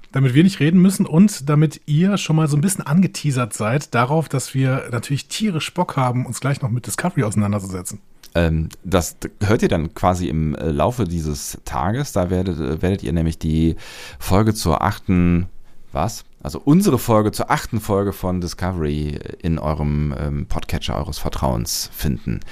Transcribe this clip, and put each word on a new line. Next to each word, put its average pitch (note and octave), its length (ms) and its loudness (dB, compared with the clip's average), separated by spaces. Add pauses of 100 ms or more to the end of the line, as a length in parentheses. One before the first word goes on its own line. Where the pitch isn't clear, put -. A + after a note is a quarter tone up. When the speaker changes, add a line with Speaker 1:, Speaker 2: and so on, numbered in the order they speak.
(120)
Speaker 1:
Damit C3+ 220 2
wir D3 100 6
nicht - 160 4
reden E3 220 6
müssen F#3+ 240 4
und D#3 440 4
damit D3+ 360 2
ihr F3+ 320 2
schon - 180 0
mal D#3 140 4
so D3 80 2
ein C#3+ 40 4
bisschen F#3+ 240 -2
angeteasert C#3 680 0
seid A#2+ 420 -2
darauf, C#3 340 2
dass - 240 -4
wir C3 380 0
natürlich B2 360 -4
tierisch G3+ 460 -4
Bock - 220 -2
haben, B2+ 300 0
uns A#2+ 160 -10
gleich C3+ 200 -2
noch B2+ 80 -2
mit A#2 160 -2
Discovery D3 380 -2
auseinanderzusetzen. G2+ 760 -2 (360)
Speaker 2:
Ähm, D#2+ 320 2 (160)
das E2+ 360 0
d-, - 100 -8 (140)
hört G#2 200 2
ihr G3 60 2
dann D#2+ 240 -2
quasi F2+ 340 0
im, D#2 280 0
äh, D#2+ 160 -4
Laufe G2 340 0
dieses D#2 600 -4
Tages. G#2 460 -2
Da F2+ 180 0
werdet, F2+ 300 0
äh, D#2 220 -2
werdet F#2+ 200 0
ihr - 120 -2
nämlich E2 260 0
die D#2+ 360 2 (440)
Folge G#2+ 340 2
zur F2 300 0
achten, F2 640 2 (460)
was? F2+ 320 -4 (180)
Also - 200 -8
unsere D#3+ 360 6
Folge G#2+ 320 4
zur - 180 -6
achten C3 300 -2
Folge G2+ 340 2
von F2+ 280 -2
Discovery D#2 800 -2 (220)
in E2 160 0
eurem, D2 640 0
ähm, C#2+ 280 -4
Podcatcher - 500 -4
eures - 200 -6
Vertrauens - 760 -4
finden. A#1 480 -4 (100)